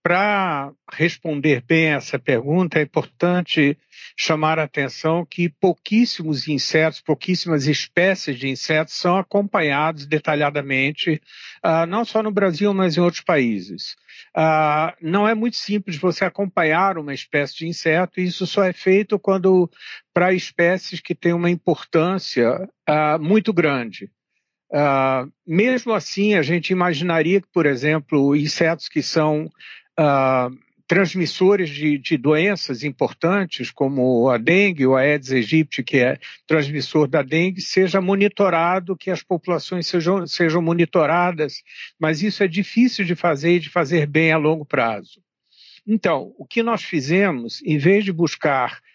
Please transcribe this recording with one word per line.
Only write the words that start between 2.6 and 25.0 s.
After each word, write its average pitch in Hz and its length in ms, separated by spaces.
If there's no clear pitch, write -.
é 156 40
importante 156 920
chamar 156 400
a 156 40
atenção 156 640
que 175 220
pouquíssimos 180 1000
insetos, 156 520
pouquíssimas 156 680
espécies 165 720
de 135 100
insetos 156 460
são 180 240
acompanhados 160 880
detalhadamente, 147 1160
ah, 165 220
não 202 200
só 220 180
no 214 80
Brasil, 196 420
mas 185 240
em 175 40
outros 175 200
países. 107 760
Ah, 156 680
não 196 240
é 226 80
muito 226 220
simples 196 400
você 180 280
acompanhar 180 720
uma 147 160
espécie 143 440
de 165 100
inseto, 170 540
e 180 40
isso 180 220
só 202 160
é 185 100
feito 196 460
quando, 185 500
pra 180 180
espécies 180 680
que - 140
têm 170 180
uma 175 180
importância, 170 1200
ah, 151 320
muito 202 340
grande. 131 560
Ah, 135 540